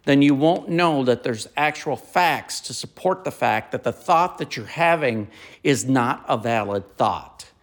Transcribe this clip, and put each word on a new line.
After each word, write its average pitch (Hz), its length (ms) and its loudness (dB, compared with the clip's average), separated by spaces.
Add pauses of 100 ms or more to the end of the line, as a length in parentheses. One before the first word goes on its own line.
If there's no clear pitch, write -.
then 143 160 4
you 143 120 6
won't 160 360 2
know 165 340 2
that 123 200 0
there's 113 240 -6 (100)
actual 147 400 -2
facts 165 640 -2
to - 120 -12
support 185 520 -4
the 143 60 -4
fact 110 420 -2
that 127 100 -8
the 120 80 -2
thought 175 460 0
that - 180 -10
you're 117 100 -10
having 147 640 0 (340)
is 127 240 0
not 127 420 0
a 131 100 0
valid 104 600 -4
thought, - 540 -4 (120)